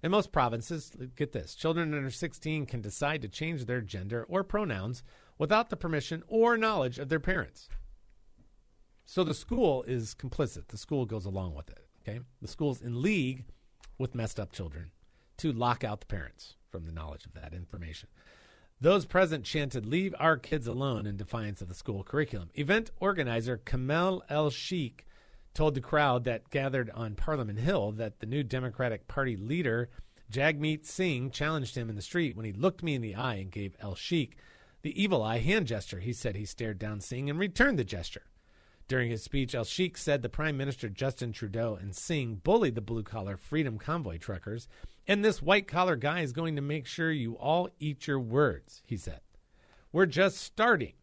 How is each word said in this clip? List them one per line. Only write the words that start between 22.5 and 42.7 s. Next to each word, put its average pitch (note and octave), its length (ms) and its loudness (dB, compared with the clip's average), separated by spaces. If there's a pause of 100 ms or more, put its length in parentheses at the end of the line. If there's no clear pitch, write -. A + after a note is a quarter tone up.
Event G3+ 440 2
organizer B2+ 600 2
Kamel D#3 720 2
El D3+ 200 4
Sheikh D3 560 -4 (500)
told D#3 180 4
the B2+ 80 -2
crowd C3+ 440 4
that A#2 260 -2
gathered C3+ 400 0
on A2 240 -4
Parliament A2+ 440 0
Hill B2+ 340 2
that A2 260 -6
the G#2+ 80 -8
new C#3 160 0
Democratic B2 640 -2
Party C3 280 0
leader, A#2+ 540 0 (420)
Jagmeet D3+ 540 2
Singh, C3+ 460 0
challenged D3 440 -2
him A#2 140 -4
in G#2+ 60 -6
the G2+ 80 -6
street E3+ 320 0
when A2 100 -6
he G#2+ 80 -4
looked F3 300 2
me D#3+ 100 0
in B2+ 80 0
the G#2 140 -6
eye A#2+ 200 -2
and F#2+ 160 -6
gave G2+ 280 -6
El G2 160 -6
Sheikh - 420 -2 (460)
the D#3 180 -2
evil F#3 220 4
eye A2+ 160 0
hand F3 260 4
gesture. G2+ 340 -4
He A2+ 140 -4
said A2 220 -2
he G#2 100 -4
stared A2 320 -6
down G#2+ 240 -6
Singh C3 280 -4
and D3+ 100 -2
returned G#3 400 4
the A#2+ 40 2
gesture. - 440 -8 (600)
During B2 240 2
his A2 100 -2
speech, C3+ 320 0
El A#2 120 0
Sheikh - 320 0
said C#3+ 240 2
the B2 80 -2
Prime D3+ 280 0
Minister C3 320 -4
Justin B2+ 420 -2
Trudeau A2 440 -2
and F#2+ 200 -8
Singh B2+ 400 -2
bullied F#3 380 4